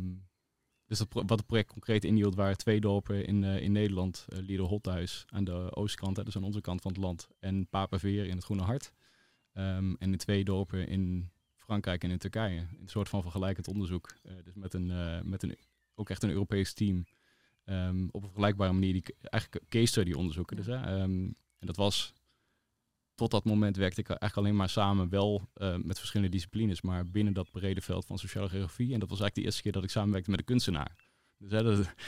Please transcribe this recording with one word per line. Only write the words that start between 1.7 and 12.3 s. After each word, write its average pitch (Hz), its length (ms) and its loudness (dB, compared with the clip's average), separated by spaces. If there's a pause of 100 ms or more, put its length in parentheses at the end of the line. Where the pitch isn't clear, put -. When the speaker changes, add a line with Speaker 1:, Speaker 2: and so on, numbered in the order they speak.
Speaker 1:
concreet 107 320 2
inhield, 101 300 4
waren 98 220 2
twee 107 240 2
dorpen 101 460 0
in, 101 180 4
eh, 98 180 2
in 98 100 2
Nederland, 98 560 0
eh, 95 100 -8
Lieder 95 280 -2
Holthuis 90 640 -2
aan 98 160 -2
de 90 300 -4
oostkant, 98 420 -2
hè, 98 80 -4
dus 101 120 -6
aan 95 80 -4
onze 101 160 -4
kant 92 220 -4
van 95 100 -2
het 95 80 -4
land, 90 280 -4 (100)
en 95 300 0
Papenveer 98 580 0
in 92 100 -4
het 90 80 -8
Groene 98 180 -2
Hart. 113 300 -4 (600)
Ehm, 95 460 -2
en 95 140 0
in 95 60 0
twee 101 260 2
dorpen 95 440 -2
in 90 420 0 (260)
Frankrijk 95 480 -2
en 90 60 0
in 90 80 0
Turkije, 95 480 -2 (140)